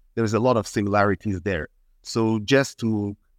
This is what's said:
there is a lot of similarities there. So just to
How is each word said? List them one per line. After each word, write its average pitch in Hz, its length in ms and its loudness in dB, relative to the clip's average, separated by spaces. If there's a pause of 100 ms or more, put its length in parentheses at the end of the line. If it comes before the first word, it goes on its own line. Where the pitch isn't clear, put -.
(140)
there 117 100 -2
is 107 100 0
a 104 60 2
lot 123 160 4
of 104 100 0
similarities 101 760 0
there. 87 260 -4 (340)
So 110 380 0
just 135 380 2
to 104 380 -4 (220)